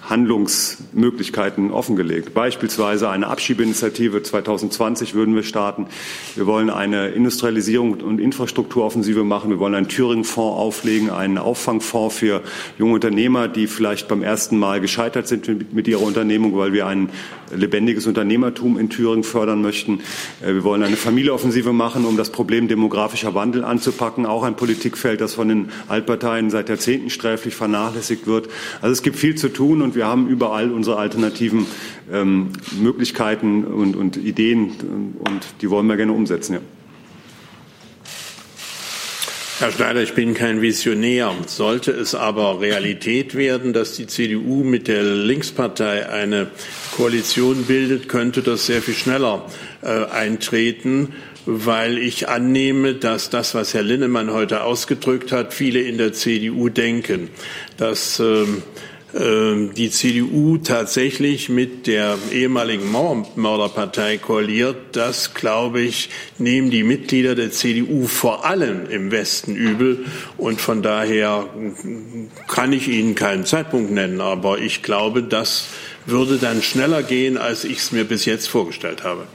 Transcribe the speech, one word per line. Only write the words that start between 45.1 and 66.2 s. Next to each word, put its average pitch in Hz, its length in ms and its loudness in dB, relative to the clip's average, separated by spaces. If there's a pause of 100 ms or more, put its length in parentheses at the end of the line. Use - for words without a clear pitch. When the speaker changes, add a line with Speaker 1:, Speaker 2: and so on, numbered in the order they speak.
Speaker 2:
eine 104 380 0 (500)
Koalition 123 640 2
bildet, 131 460 2
könnte 123 320 0
das 120 240 0
sehr 120 160 2
viel 113 140 -2
schneller, 127 500 0 (380)
äh, 110 220 0
eintreten, 117 1080 0 (320)
weil 113 540 0
ich 120 300 -2
annehme, 135 640 2
dass 113 340 -2
das, 120 240 -2
was 110 220 -2
Herr 107 80 0
Linnemann 117 480 2
heute 110 320 0
ausgedrückt 127 680 0
hat, 123 220 -2
viele 127 280 2
in 117 180 -4
der 110 140 2
C 113 260 0
D 110 100 -2
U 120 180 0
denken, 113 640 -2 (480)
dass, - 420 -2
ähm, 107 440 2 (520)
ähm, 107 600 2
die 113 160 0
C - 200 2
D 120 120 2
U 151 340 4
tatsächlich 135 880 0
mit 127 380 0
der 104 320 2 (140)
ehemaligen 117 600 0
Mauermörderpartei 107 1300 0
koaliert. 110 580 0 (180)
Das, 120 420 -2
glaube 117 460 0
ich, 120 280 -2 (300)